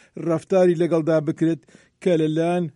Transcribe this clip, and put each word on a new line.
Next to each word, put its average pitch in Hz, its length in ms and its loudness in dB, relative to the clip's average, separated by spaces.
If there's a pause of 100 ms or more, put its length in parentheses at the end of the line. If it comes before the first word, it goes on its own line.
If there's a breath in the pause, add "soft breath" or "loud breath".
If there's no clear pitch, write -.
(160 soft breath)
ڕەفتاری 170 640 0
لەگەڵدا 160 400 0
بکرێت 160 420 -2 (360 soft breath)
کە 185 180 0
لەلایەن 165 480 -2 (120)